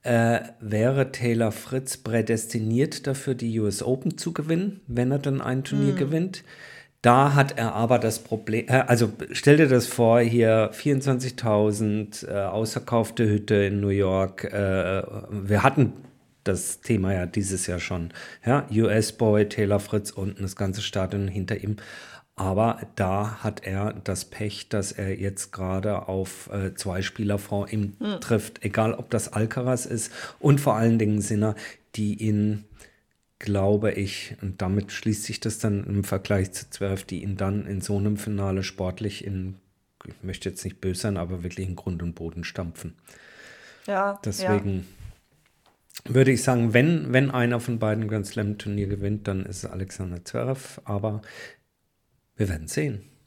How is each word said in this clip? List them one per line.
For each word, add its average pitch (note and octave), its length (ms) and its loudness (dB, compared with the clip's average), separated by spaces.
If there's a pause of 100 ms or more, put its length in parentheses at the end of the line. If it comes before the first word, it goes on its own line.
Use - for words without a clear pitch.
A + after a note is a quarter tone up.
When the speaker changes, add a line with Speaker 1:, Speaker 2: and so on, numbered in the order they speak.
Speaker 1:
äh, A#2 360 4 (200)
wäre A#2 520 2
Taylor A#2 400 2
Fritz C3 440 -6
prädestiniert A2+ 1080 0
dafür, C3+ 300 -2
die A#2 240 -2
U G#2+ 80 2
S G2+ 160 -2
Open C3+ 340 -2
zu E3 160 -6
gewinnen, E3+ 540 -2
wenn B2 240 0
er C#3 80 2
dann C#3 220 -2
ein C3 220 -2
Turnier C#3 300 0
Speaker 2:
Mhm. - 40 -2
Speaker 1:
gewinnt. D#3+ 460 -2 (600)
Da C#3 320 6
hat C#3 240 4
er A#2 160 -2
aber A#2 240 4
das A2+ 180 0
Problem, A2 500 -4
äh, C3 200 6
also A2+ 260 4 (180)
stell D3 260 8
dir D#3 100 8
das B2 180 6
vor, A#2 340 6
hier A2+ 540 6
vierundzwanzigtausend, A2 1500 0
äh, - 60 -6
ausverkaufte G#2+ 960 0
Hütte G#2 280 2
in G2+ 220 2
New G2+ 100 0
York. F#2+ 560 0
Äh, F#2+ 580 0 (260)
wir G2+ 320 2
hatten C3+ 320 4 (500)
das - 380 -2
Thema G2 320 0
ja F2+ 140 -2
dieses G2 400 -4
Jahr F2 120 -4
schon. E2+ 320 -6 (320)
Ja? C3+ 280 2
U A2 160 4
S G#2 240 2
Boy, G#2 380 4
Taylor G#2 300 2
Fritz G#2 300 -4
unten, G2 320 -6
das F#2+ 140 -6
ganze G2+ 260 -4
Stadion G2 460 -2
hinter F#2+ 360 -4
ihm. G#2 120 -4 (640)
Aber G2 420 2 (160)
da G2+ 480 -2
hat G#2 220 -6
er G2 280 -2
das F#2+ 320 -6
Pech, - 440 -8
dass G2+ 240 -2
er F#2+ 260 -4
jetzt G2 320 -6
gerade F#2+ 560 -2
auf, F#2+ 440 -6
äh, F#2+ 220 -4
zwei F#2+ 300 -4
Spieler G2+ 340 -2
vor G2+ 340 -4
ihm G2+ 280 -4
Speaker 2:
Hm. G#3 200 -4
Speaker 1:
trifft, - 440 -2
egal A2 320 0
ob - 160 -10
das - 220 -2
Alcaraz B2 520 0
ist - 260 -6 (280)
und C#3+ 200 6
vor B2+ 160 2
allen A2+ 220 4
Dingen G#2+ 240 2
Sinner, G#2+ 340 0 (400)
die G#2 200 0
ihn, G#2+ 480 0 (760)
glaube G2+ 540 2
ich, - 500 -6
und F#2+ 200 -6
damit G2 300 0
schließt G#2+ 340 -2
sich - 140 -8
das - 200 -4
dann G2+ 240 0
im G2 200 0
Vergleich G2 500 0
zu - 160 -12
Zverev, F#2+ 360 -4
die F#2 160 -8
ihn G2 160 -6
dann G2 300 -2
in F#2+ 140 -6
so G2+ 160 -2
einem G#2 200 0
Finale G2 460 -2
sportlich F#2+ 600 -6
in, F#2+ 340 -6 (480)
ich - 180 -18
möchte F#2 260 -6
jetzt - 140 -10
nicht - 180 -10
böse F#2 200 -2
sein, G2+ 160 -2
aber F2 260 -6
wirklich F#2 240 -6
in F2+ 80 -6
Grund F2 260 -6
und E2+ 140 -6
Boden E2 280 -10
stampfen. E2+ 520 -10 (880)
Speaker 2:
Ja, G3+ 400 -2
Speaker 1:
Deswegen G2+ 600 0 (1200)
Speaker 2:
ja. A#2+ 80 -4
Speaker 1:
würde C3 160 8
ich A#2+ 100 2
sagen, A#2 320 2
wenn, C#3+ 400 4
wenn C#3 160 4
einer A#2+ 300 0
von A#2 180 -4
beiden A2 300 0
Grand G#2 180 -4
Slam G#2 320 -4
Turnier G2+ 300 -4
gewinnt, G2+ 400 -2
dann F#2+ 180 -2
ist F#2 200 -10
es - 40 -8
Alexander F#2 560 -8
Zverev, B2 600 -6
aber G#2 360 -4 (1160)
wir G2+ 120 2
werden D#2+ 180 -6
sehen. C3+ 360 -4 (240)